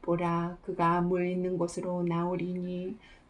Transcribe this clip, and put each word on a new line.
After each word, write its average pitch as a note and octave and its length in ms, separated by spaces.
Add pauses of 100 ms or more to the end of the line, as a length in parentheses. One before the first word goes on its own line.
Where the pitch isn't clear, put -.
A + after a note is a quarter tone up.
보라, E3+ 580
그가 F3 400
물 F3+ 260
있는 F3+ 300
곳으로 F3 460
나오리니 F3+ 920 (320)